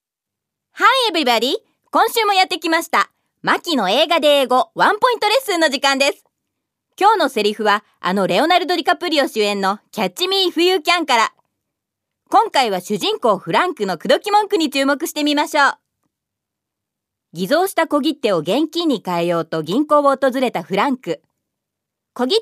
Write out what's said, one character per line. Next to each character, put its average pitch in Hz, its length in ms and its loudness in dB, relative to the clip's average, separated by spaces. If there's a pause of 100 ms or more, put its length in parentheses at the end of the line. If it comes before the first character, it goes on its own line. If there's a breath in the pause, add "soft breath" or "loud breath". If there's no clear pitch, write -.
(720)
Hi 453 400 2
everybody! 247 460 2 (340)
今 349 180 2
週 440 140 0
も 403 80 2
や 370 140 4
っ - 20 -
て 370 100 -6
き 339 100 -6
ま 330 140 0
し - 80 -14
た。 202 220 0 (300)
マ 247 180 0
キ 330 160 -4
の 190 140 0
英 294 180 2
語 330 100 0
で 285 220 4
英 262 60 0
語、 247 280 0
ワ 202 160 2
ン 415 80 -2
ポ 466 140 2
イ - 20 -2
ン - 60 -8
ト 415 80 0
レ 427 80 2
ッ 539 40 2
ス 403 160 -2
ン 330 40 -2
の 320 80 4
時 277 120 -2
間 269 200 0
で 277 100 2
す。 - 140 -12 (720)
今 403 140 4
日 427 60 2
の 311 100 0
セ 214 160 -2
リ 208 80 0
フ 214 100 -8
は、 208 220 0 (160)
あ 180 120 -2
の 196 140 0
レ 175 140 0
オ 302 80 2
ナ 359 100 4
ル 339 80 0
ド・ 349 80 -2
デ 339 80 -2
ィ - 20 -12
カ 359 120 0
プ 349 120 -6
リ 294 140 0
オ 254 60 -2
主 247 100 -6
演 208 220 -2
の 196 180 -2 (140)
キ 202 100 -6
ャ 190 60 0
ッ 185 60 -6
チ・ 359 120 -6
ミ 381 120 -2
ー・ 370 100 0
イ - 20 0
フ・ 320 140 -2
ユ 370 140 2
ー・ 294 40 -4
キ 339 80 -2
ャ 349 80 2
ン 320 80 -4
か 247 100 2
ら。 220 160 0 (960)
今 403 200 4
回 254 200 0
は 185 100 -2
主 202 160 -6
人 370 240 -4
公 214 160 2
フ 165 160 -8
ラ 285 140 2
ン 349 80 -6
ク 208 100 -6
の 180 140 -4
口 - 100 -6
説 311 120 2
き 415 100 -8
文 415 180 2
句 415 80 0
に 311 140 0
注 277 160 0
目 285 200 -2
し - 60 -10
て 302 100 -4
み 294 120 0
ま 294 140 -2
し 302 120 0
ょ 269 80 4
う。 - 100 -4 (1600)
偽 180 120 -4
造 320 200 2
し - 80 -10
た 330 120 0
小 302 140 0
切 285 160 -4
手 214 160 -2
を 175 60 0
現 214 300 -2
金 339 200 -4
に 240 160 -2
変 175 200 -2
え - 20 -2
よ 170 140 0
う 160 40 -6
と 160 180 -6
銀 214 240 -2
行 294 120 2
を 294 60 2
訪 269 260 0 (100)
れ 247 100 -2
た 170 120 -8
フ 185 140 -6
ラ 220 120 0
ン 262 80 -2
ク。 - 240 -8 (920)
小 247 120 -2
切 403 160 0